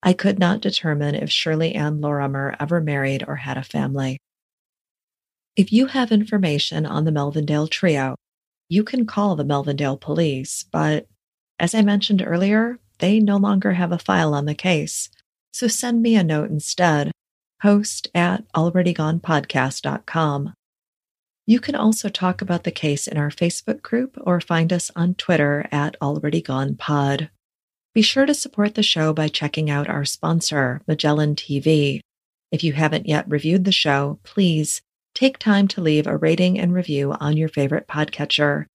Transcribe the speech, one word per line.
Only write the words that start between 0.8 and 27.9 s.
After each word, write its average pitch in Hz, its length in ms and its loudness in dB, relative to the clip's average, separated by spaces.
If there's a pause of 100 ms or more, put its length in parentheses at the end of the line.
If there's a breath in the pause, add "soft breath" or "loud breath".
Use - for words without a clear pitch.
if 151 160 -6
Shirley 160 440 -2
Ann 151 260 -2
Lorimer 139 600 -2
ever 165 200 0
married 139 460 -2
or 143 100 -8
had 127 200 -8
a 135 60 -6
family. 135 560 -4 (1400)
If 196 160 4
you 247 140 6
have 254 260 0
information 180 720 0
on 151 200 -2
the 160 80 2
Melvindale 151 580 0
trio, 139 460 0 (520)
you 202 160 2
can 240 220 0
call 202 300 0
the 147 80 -2
Melvindale 143 540 -2
police, 151 720 -2
but 151 360 0 (520)
as 175 160 0
I 220 60 2
mentioned 202 440 2
earlier, 214 540 0 (200)
they 208 220 4
no 202 180 4
longer 196 340 2
have 175 200 0
a 170 60 -2
file 165 360 0
on 143 100 -2
the 151 100 -2
case, 160 540 -2 (440 soft breath)
so - 140 -4
send 233 360 0
me 226 120 4
a 202 80 6
note 151 280 0
instead, 151 600 0 (520)
host 208 520 2
at 180 380 0
alreadygonepodcast 160 1300 0
dot 143 240 -6
com. 147 480 -2 (920)
You 233 120 6
can 277 160 -4
also 214 360 0
talk 180 320 -2
about 175 220 -2
the 170 60 -2
case 143 360 -2
in - 100 -6
our 147 140 0
Facebook - 500 -4
group 254 400 -4
or 175 200 0
find 165 320 0
us 175 220 -4
on 175 200 0
Twitter 147 580 0
at 147 300 -2
Already 147 400 -2
Gone 135 320 -2
Pod. 143 560 -2 (640)